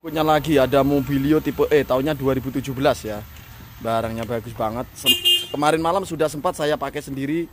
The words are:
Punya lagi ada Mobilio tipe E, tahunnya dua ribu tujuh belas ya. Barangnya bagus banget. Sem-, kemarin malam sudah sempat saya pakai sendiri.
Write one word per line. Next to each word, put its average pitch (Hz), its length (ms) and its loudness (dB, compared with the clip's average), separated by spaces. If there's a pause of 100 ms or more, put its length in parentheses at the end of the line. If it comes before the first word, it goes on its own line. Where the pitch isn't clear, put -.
Punya 160 160 -4
lagi 151 400 4
ada 135 240 4
Mobilio 143 560 2
tipe 143 320 0
E, 151 80 6
tahunnya 135 320 0
dua 131 240 0
ribu 127 160 -6
tujuh 131 240 -6
belas 135 240 0
ya. 107 240 -8 (560)
Barangnya 113 480 -2
bagus 117 240 -6
banget. 113 400 -4
Sem-, - 560 0
kemarin 151 320 2
malam 175 240 0
sudah 160 240 -2
sempat 151 240 -4
saya 151 240 -2
pakai 139 240 -6
sendiri. 143 520 -6